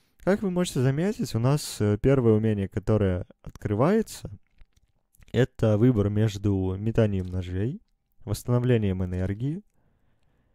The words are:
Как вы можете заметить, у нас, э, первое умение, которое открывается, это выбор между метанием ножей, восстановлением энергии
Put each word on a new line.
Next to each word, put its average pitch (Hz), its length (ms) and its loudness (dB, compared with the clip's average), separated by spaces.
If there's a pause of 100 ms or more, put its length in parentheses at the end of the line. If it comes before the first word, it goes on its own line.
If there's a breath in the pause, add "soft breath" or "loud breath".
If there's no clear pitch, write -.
(200)
Как 196 220 0
вы 190 100 -2
можете 175 300 -2
заметить, 156 540 0
у 113 40 0
нас, 135 400 0
э, 104 220 2
первое 131 320 4
умение, 107 340 0
которое 101 580 0 (160)
открывается, 151 880 -2 (1000)
это 110 460 2
выбор 107 320 4
между 101 680 -2
метанием 104 480 0
ножей, 92 560 -6 (440)
восстановлением 113 800 0
энергии 98 600 -6 (920)